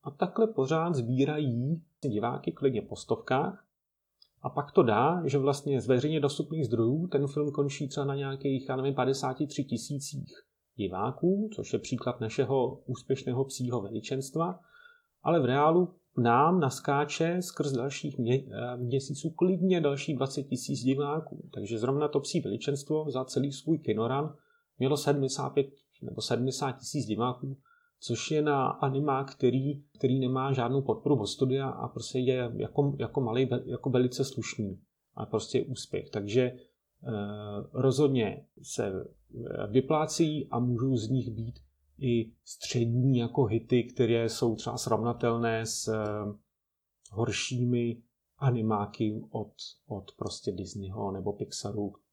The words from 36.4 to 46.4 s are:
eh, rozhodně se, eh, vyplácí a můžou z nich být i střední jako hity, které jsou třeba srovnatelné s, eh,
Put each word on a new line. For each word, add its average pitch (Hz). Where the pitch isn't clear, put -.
eh, 123
rozhodně 131
se, -
eh, -
vyplácí 151
a 120
můžou 123
z 110
nich 131
být 113
i 120
střední 123
jako 117
hity, 113
které 117
jsou 113
třeba 117
srovnatelné 113
s, -
eh, 107